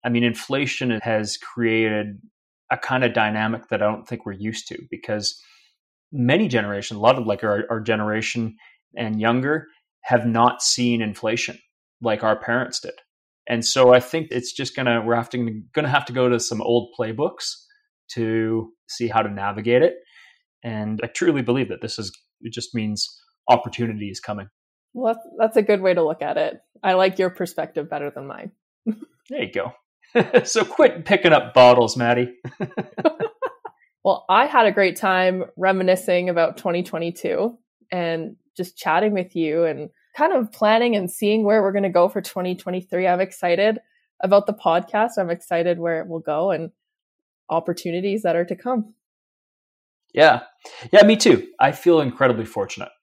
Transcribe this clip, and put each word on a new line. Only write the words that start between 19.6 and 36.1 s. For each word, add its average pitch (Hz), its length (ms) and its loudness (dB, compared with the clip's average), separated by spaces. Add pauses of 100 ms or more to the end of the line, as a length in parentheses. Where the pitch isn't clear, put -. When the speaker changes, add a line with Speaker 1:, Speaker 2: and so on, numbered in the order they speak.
Speaker 1:
it. 175 140 2 (680)
And 107 400 -6
I 120 40 -8
truly 151 340 0
believe 120 280 0
that - 120 -10
this 113 160 -10
is, 101 180 -10 (260)
it 117 120 -12
just - 220 -12
means 107 340 -4 (380)
opportunity 113 600 0
is 95 100 -14
coming. 101 300 -12 (440)
Speaker 2:
Well, 233 220 -2
that's, 226 120 -20 (120)
that's 220 180 0
a 214 60 2
good 202 180 0
way 185 140 2
to 170 80 2
look 160 180 -2
at 147 160 -4
it. - 220 -4 (240)
I 190 100 2
like 190 240 2
your 185 140 0
perspective 160 580 -8
better 147 220 -8
than 139 160 -14
mine. - 240 -14 (340)
<laughs> 220 80 -4 (360)
Speaker 1:
There 262 120 -8
you - 100 -6
go. - 220 -6 (400)
<laughs> 240 300 2
So - 200 0
quit - 420 2
picking 185 280 4
up - 220 2
bottles, 123 420 8
Maddie. 123 380 2 (240)
<laughs> 196 100 -6 (1300)
Speaker 2:
Well, 190 240 0
I 220 200 4
had 247 180 4
a 202 80 4
great 190 240 0
time 185 480 0 (100)
reminiscing 185 720 0